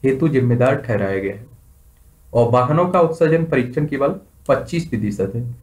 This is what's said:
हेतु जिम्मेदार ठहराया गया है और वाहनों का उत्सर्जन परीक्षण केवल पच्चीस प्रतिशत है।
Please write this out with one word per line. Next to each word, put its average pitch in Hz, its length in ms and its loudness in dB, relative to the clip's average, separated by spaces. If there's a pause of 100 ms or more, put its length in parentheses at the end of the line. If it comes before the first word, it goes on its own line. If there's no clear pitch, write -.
हेतु 135 260 0
जिम्मेदार 123 480 2
ठहराया 101 420 -2
गया 95 160 -4
है - 120 -18 (840)
और 120 180 4
वाहनों 139 380 2
का 180 120 2
उत्सर्जन 165 440 2
परीक्षण 147 420 -2
केवल 143 280 -2 (340)
पच्चीस 139 380 0
प्रतिशत 104 480 -4
है। 117 100 -4 (180)